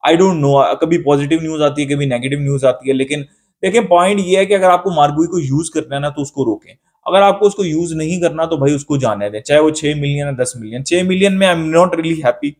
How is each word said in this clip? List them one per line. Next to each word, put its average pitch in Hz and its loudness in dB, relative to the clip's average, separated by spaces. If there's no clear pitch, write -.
I 156 4
don't 180 4
know, 139 2
कभी 165 0
पॉजिटिव 143 0
न्यूज़ 156 -4
आती 143 0
है, 139 -2
कभी 143 -2
नेगेटिव 131 -4
न्यूज़ 139 -2
आती 127 0
है, 135 2
लेकिन 135 -4
देखिए 190 2
पॉइंट 185 2
ये 180 0
है 190 2
कि 202 2
अगर 190 4
आपको 180 2
मार्क 151 2
गुई 156 0
को 175 -4
यूज़ 147 -2
करना 156 -6
है 139 -4
ना, 147 -4
तो 143 -8
उसको 139 -4
रोकें। 107 -6
अगर 185 4
आपको 202 4
उसको 202 0
यूज़ 165 -4
नहीं 160 -4
करना, 160 -2
तो 165 -4
भाई 143 2
उसको 143 -4
जाने 104 -2
दें, 107 -10
चाहे 147 2
वो 156 4
छह 151 -4
मिलियन 143 -4
या 143 -6
दस 123 -4
मिलियन। 113 -12
छह 175 0
मिलियन 185 2
में 190 2
I'm 160 2
not 180 2
really 165 -2
happy 143 -2